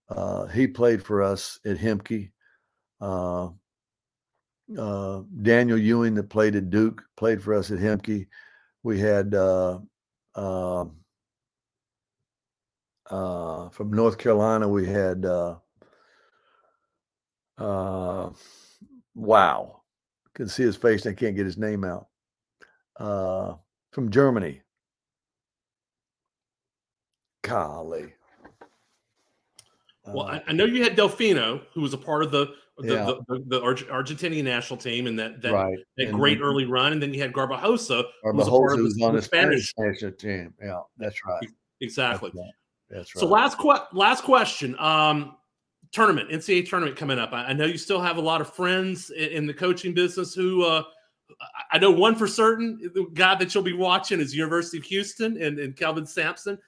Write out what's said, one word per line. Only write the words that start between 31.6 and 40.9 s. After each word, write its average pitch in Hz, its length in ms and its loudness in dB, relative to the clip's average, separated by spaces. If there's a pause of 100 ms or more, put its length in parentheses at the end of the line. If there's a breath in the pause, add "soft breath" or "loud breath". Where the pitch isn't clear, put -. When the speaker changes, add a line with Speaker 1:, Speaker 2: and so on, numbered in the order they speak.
Speaker 2:
who 160 60 -4
was 135 120 -2
a 131 60 -8
part 156 240 -2
of 147 80 -2
the, 143 240 0 (240 loud breath)
the, 113 140 -2
Speaker 1:
Yeah. 107 120 0
Speaker 2:
the, 120 220 -2
the, 127 200 -6
the 127 140 0
Arg-, 127 260 0
Argentinian 147 560 -4
national 123 340 -4
team 120 300 -4
and 113 120 -4
that, 110 240 -8
that, 117 100 0
Speaker 1:
Right. 95 240 0 (200)
Speaker 2:
that 131 100 -2
Speaker 1:
And 107 100 -4
Speaker 2:
great 143 220 0
Speaker 1:
then 143 80 -2
Speaker 2:
early 139 180 0
run. 127 260 0
And 156 100 -2
then 143 120 -6
you 139 80 -6
had 131 100 -6
Garbajosa, 135 720 -2 (200)
who 110 120 -2
was 101 120 4
a - 20 0
part 131 220 6
Speaker 1:
Garbajosa - 20 2
Speaker 2:
of 135 40 0
the, 113 60 2
Speaker 1:
was 110 200 0
on 113 100 4
Speaker 2:
the 110 80 2
Speaker 1:
the - 40 -8
Spanish 160 440 0
Speaker 2:
Spanish. 107 320 -4
Speaker 1:
national 98 120 -8
team. 92 480 -8
Yeah, 92 200 -10 (160)